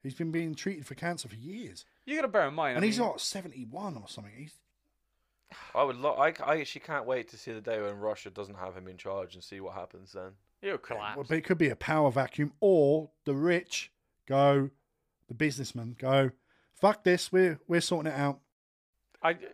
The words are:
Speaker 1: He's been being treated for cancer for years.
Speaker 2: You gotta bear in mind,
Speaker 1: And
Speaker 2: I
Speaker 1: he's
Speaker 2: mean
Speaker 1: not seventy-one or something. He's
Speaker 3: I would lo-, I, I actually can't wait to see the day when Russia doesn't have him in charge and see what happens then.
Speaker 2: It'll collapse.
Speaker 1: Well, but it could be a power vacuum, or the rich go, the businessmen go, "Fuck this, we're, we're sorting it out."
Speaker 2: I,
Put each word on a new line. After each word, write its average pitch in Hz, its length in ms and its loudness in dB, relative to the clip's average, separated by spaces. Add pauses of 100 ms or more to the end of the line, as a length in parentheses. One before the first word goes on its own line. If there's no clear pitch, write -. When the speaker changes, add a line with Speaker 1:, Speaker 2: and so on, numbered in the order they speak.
Speaker 1:
He's 135 120 -10
been 165 180 -6
being 165 240 -4
treated 180 280 -8
for 135 120 -14
cancer 170 320 -8
for 104 80 -16
years. 165 480 -14 (220)
Speaker 2:
You 285 100 -6
gotta 294 100 -2
bear 190 220 2
in 143 60 -6
mind, 147 220 0
Speaker 1:
And 175 80 2
Speaker 2:
I - 40 2
Speaker 1:
he's 220 100 0
Speaker 2:
mean 233 80 0
Speaker 1:
not 135 140 -4
seventy-one 151 760 -10
or 104 120 -16
something. 104 280 -16
He's 151 160 -16 (1200)
Speaker 3:
I 131 80 4
would 127 120 -2
lo-, 139 180 0
I, 156 200 4 (100)
I 156 160 2
actually 139 200 -10
can't 143 260 -6
wait 123 220 -4
to 110 100 -20
see 127 140 -12
the 110 80 -10
day 110 200 -4
when 101 180 -4
Russia 107 320 -6
doesn't 98 260 -12
have 92 200 -10
him 92 120 -14
in 92 80 -16
charge 95 380 -8
and 90 100 -20
see 98 160 -16
what 92 140 -12
happens 92 380 -16
then. 95 200 -12 (280)
Speaker 2:
It'll 196 180 -6
collapse. 107 380 -8
Speaker 1:
Well, 139 120 -8
but 160 100 0
it 151 60 -4
could 175 140 0
be 156 100 4
a 113 80 -2
power 156 340 2
vacuum, 139 500 -2
or 156 500 6 (140)
the 143 100 0
rich 170 580 0 (340)
go, 139 440 6 (580)
the 123 60 -12
businessmen 123 640 -4
go, 131 340 4 (420)
"Fuck 208 300 4
this, 180 260 4
we're, 185 380 4
we're 170 120 4
sorting 160 320 -2
it 135 60 -4
out." 143 220 0 (840)
Speaker 2:
I, 170 140 2 (180)